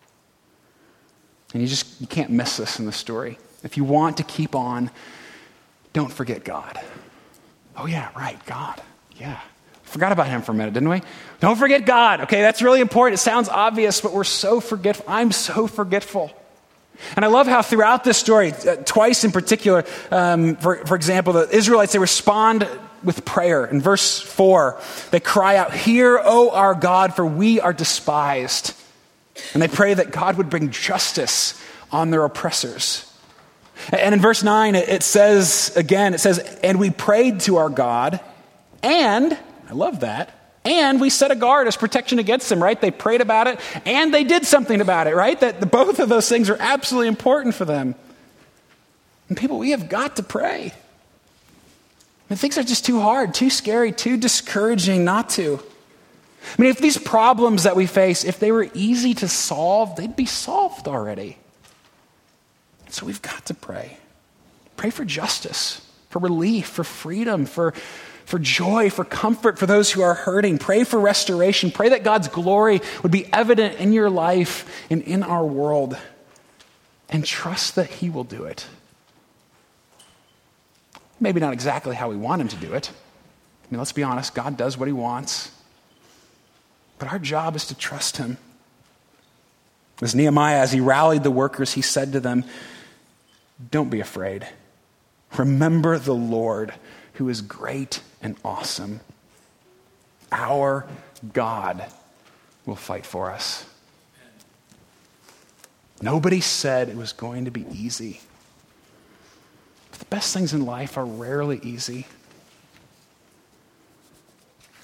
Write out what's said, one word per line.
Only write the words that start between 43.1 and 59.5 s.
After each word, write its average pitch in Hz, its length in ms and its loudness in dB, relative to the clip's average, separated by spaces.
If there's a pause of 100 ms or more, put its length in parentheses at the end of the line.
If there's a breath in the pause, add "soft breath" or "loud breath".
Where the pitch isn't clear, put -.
about 220 260 2
it, 247 140 -4 (240 loud breath)
and 294 280 2
they 294 120 4
did 339 200 2
something 233 360 4
about 175 260 2
it, 156 80 2
right? 214 240 2
That 208 220 0
the, 208 40 0
both 370 340 4
of 254 100 2
those 226 180 4
things 233 220 2
are 214 100 0
absolutely 247 480 0
important 247 480 0
for - 80 -6
them. 139 320 -2 (1300 soft breath)
And 185 80 -4
people, 262 200 -4
we 240 140 -2
have 202 160 -4
got 240 300 -4
to 202 60 -4
pray. - 500 -6
I - 1600 -20
mean, 190 40 -4
things 285 200 -2
are 277 60 0
just 240 220 -2
too 240 140 2
hard, 214 340 2
too 262 160 2
scary, 233 440 0
too 247 240 -2
discouraging 202 880 0
not 208 260 0
to. 147 280 -2 (1000 loud breath)
I 226 40 6
mean, 254 80 6
if 254 100 0
these 294 180 2
problems 226 640 4
that 185 120 4
we 185 100 4
face, 190 400 2
if 185 140 -4
they 214 120 2
were 226 220 0
easy 240 420 0
to 190 120 -4
solve, 175 680 -2